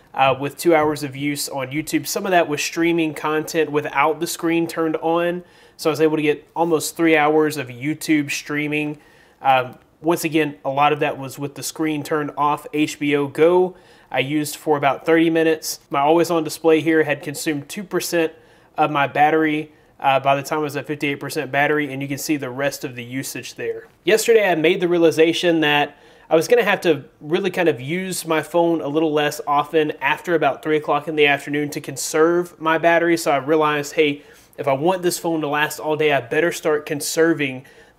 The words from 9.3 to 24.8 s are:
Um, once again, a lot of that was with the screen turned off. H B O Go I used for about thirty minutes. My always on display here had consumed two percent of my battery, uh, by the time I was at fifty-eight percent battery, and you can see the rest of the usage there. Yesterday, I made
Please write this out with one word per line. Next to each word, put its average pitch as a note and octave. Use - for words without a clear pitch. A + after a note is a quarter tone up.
Um, C3
once E3
again, D3+
a C#3
lot C#3+
of D3
that D3
was C3+
with C#3+
the C3
screen D#3
turned D3
off. D3
H D3+
B D3
O C#3+
Go F3
I C3
used D3
for D3+
about C#3
thirty E3
minutes. D#3+
My C#3
always D#3+
on E3
display D#3
here D#3+
had C#3+
consumed C#3+
two G#3
percent E3+
of D3+
my C#3+
battery, D3+
uh, C3+
by C#3
the C#3
time D#3
I D#3
was C#3+
at C3+
fifty-eight C#3+
percent C#3
battery, D3
and C3+
you C3+
can C#3
see D#3
the C3
rest C#3
of B2+
the A#2+
usage B2+
there. A2+
Yesterday, G#3+
I E3+
made E3+